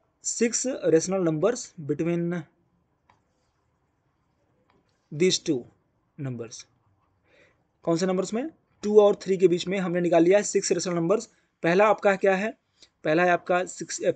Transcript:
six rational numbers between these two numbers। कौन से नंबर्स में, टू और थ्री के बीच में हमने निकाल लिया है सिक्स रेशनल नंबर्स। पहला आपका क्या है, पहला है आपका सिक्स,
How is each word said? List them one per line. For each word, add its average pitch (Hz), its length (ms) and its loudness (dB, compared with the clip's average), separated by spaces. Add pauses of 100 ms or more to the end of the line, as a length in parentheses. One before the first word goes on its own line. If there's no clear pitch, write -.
(260)
six - 400 -2 (280)
rational 180 340 0
numbers 160 340 0 (280)
between 170 440 -4 (2750)
these 180 280 0 (100)
two 143 80 0 (600)
numbers। 120 440 -12 (1200)
कौन 165 120 0
से 180 80 -4
नंबर्स 185 280 -4
में, 269 160 -6 (340)
टू 208 180 4
और 202 200 6
थ्री 185 160 -2
के 180 100 6
बीच 175 200 -2
में 185 120 -4
हमने 180 220 -2
निकाल 170 220 4
लिया 185 140 4
है 208 60 0
सिक्स 202 280 -2
रेशनल 175 240 -4
नंबर्स। 175 340 0 (340)
पहला 180 240 4
आपका 202 280 2
क्या 190 200 2
है, 214 180 -4 (500)
पहला 160 200 2
है 175 80 4
आपका 180 340 0
सिक्स, - 360 -12 (140)